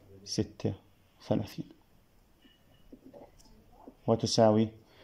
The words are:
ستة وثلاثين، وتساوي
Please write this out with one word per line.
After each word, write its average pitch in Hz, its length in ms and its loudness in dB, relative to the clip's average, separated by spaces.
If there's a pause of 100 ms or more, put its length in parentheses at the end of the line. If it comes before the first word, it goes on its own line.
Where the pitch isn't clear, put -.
(260)
ستة - 480 -6 (480)
وثلاثين، - 480 -6 (2500)
وتساوي 113 640 4 (340)